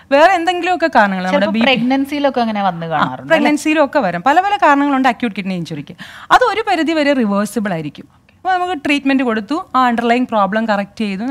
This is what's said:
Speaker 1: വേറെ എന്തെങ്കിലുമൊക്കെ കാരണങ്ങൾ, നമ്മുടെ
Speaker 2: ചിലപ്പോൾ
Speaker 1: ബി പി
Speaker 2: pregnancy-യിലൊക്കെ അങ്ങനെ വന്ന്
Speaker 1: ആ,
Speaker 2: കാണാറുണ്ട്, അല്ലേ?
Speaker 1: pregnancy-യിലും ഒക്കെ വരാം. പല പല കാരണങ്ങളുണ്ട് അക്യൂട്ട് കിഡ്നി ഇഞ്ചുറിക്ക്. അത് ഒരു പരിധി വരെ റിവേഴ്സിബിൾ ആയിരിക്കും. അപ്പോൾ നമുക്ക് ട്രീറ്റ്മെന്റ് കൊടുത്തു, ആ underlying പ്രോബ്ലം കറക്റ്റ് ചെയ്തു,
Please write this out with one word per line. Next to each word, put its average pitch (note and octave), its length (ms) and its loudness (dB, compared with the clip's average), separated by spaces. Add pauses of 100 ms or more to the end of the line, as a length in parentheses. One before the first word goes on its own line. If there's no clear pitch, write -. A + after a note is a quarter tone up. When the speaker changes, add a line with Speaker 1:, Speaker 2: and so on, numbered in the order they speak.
(120)
Speaker 1:
വേറെ D#4+ 220 6
എന്തെങ്കിലുമൊക്കെ F4 600 0
കാരണങ്ങൾ, G3 280 2
നമ്മുടെ F#3+ 220 0
Speaker 2:
ചിലപ്പോൾ G#3+ 140 -2
Speaker 1:
ബി - 0 -
പി A#3 60 2
Speaker 2:
pregnancy-യിലൊക്കെ C4+ 760 0
അങ്ങനെ G#3+ 220 -2
വന്ന് E3+ 220 -2
Speaker 1:
ആ, E3 40 -6
Speaker 2:
കാണാറുണ്ട്, C3 320 -2
അല്ലേ? D#4+ 160 2
Speaker 1:
pregnancy-യിലും D4+ 460 2
ഒക്കെ C#4 160 0
വരാം. F3 240 -2
പല D#4 180 4
പല G4+ 160 0
കാരണങ്ങളുണ്ട് C#4+ 500 2
അക്യൂട്ട് A#3+ 280 -2
കിഡ്നി F#3+ 180 -6
ഇഞ്ചുറിക്ക്. E3+ 420 -8 (360)
അത് G4 120 4
ഒരു G#4+ 240 0
പരിധി E4 240 0
വരെ D4 220 0
റിവേഴ്സിബിൾ G#3 600 -2
ആയിരിക്കും. - 460 -10 (220)
അപ്പോൾ F#4 140 -2
നമുക്ക് F4+ 200 -2 (100)
ട്രീറ്റ്മെന്റ് C#4 440 2
കൊടുത്തു, A3 260 -2 (220)
ആ - 20 4 (100)
underlying A#3+ 420 0
പ്രോബ്ലം G#3+ 380 0
കറക്റ്റ് G3+ 360 -4
ചെയ്തു, G3 260 -6